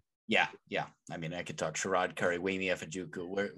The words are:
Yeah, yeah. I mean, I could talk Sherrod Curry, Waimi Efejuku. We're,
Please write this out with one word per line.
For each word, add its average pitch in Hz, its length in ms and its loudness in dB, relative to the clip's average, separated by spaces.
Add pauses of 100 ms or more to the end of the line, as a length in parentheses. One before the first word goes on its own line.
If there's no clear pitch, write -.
(280)
Yeah, 92 200 6 (220)
yeah. 87 160 0 (260)
I 85 60 -6
mean, 82 180 -4
I 87 80 -2
could 80 140 -8
talk 80 180 -2
Sherrod 92 400 2
Curry, 87 240 2
Waimi 95 320 0
Efejuku. 85 560 -4
We're, 98 300 -2